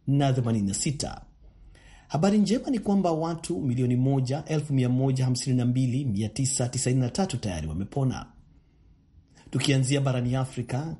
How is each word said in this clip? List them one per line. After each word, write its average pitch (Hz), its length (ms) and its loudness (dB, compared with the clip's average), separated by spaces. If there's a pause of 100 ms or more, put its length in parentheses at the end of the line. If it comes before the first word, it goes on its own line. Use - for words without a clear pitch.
na 139 260 4
themanini 113 360 0
na 98 60 -2
sita. - 460 -4 (880)
Habari 202 300 4
njema 214 320 2
ni 240 80 0
kwamba 196 340 2
watu 165 480 -2
milioni 127 360 2
moja, 135 500 0
elfu 151 280 -2
mia 127 140 2
moja 131 360 2
hamsini 127 320 0
na 123 80 2
mbili, 127 400 0
mia 107 240 -2
tisa 131 400 -2
tisaini 127 320 0
na 123 100 0
tatu 190 260 -2
tayari 82 300 -6
wamepona. 98 600 -4 (1200)
Tukianzia 135 500 2
barani 123 360 0
Afrika, 131 640 -4